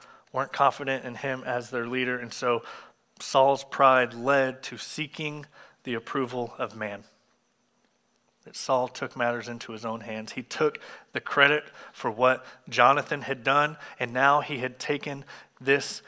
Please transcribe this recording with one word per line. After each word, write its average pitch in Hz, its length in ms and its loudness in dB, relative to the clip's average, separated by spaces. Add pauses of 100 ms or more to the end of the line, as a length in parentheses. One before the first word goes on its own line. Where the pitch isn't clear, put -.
(320)
weren't 131 220 -4
confident 135 500 0
in 120 120 -8
him 131 280 -4
as 123 240 -4
their 120 180 -4
leader, 127 320 -2
and 120 140 -10
so 120 300 0 (580)
Saul's 135 440 4
pride 127 500 4
led 131 480 2
to 120 160 -12
seeking 151 680 -8 (400)
the 131 80 -4
approval 120 640 -4
of 107 180 -6
man. 104 300 -8 (1500)
Saul 127 320 0
took - 280 -8
matters 120 320 -2
into 117 240 -10
his 110 120 -10
own 113 160 -6
hands. 110 320 -10
He 131 100 -8
took - 360 0 (340)
the 127 80 -4
credit 147 440 4 (280)
for - 180 -4
what 123 340 4 (240)
Jonathan 135 540 4
had 131 200 -6
done, 147 340 2 (220)
and 120 140 -4
now 139 280 4
he 139 180 -6
had 123 200 -6
taken 143 460 -6 (360)
this 139 480 0